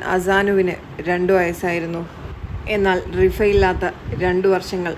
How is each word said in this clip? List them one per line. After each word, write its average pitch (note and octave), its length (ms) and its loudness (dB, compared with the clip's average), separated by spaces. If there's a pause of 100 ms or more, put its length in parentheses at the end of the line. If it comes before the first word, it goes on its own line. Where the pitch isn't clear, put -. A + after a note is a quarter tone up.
(140)
അസാനുവിന് F#3+ 600 2 (340)
രണ്ടു F3+ 300 2
വയസ്സായിരുന്നു. E3+ 640 -2 (760)
എന്നാൽ F#3+ 220 2 (220)
റിഫയില്ലാത്ത F#3+ 640 4 (400)
രണ്ടു F#3 300 2
വർഷങ്ങൾ F3+ 420 -2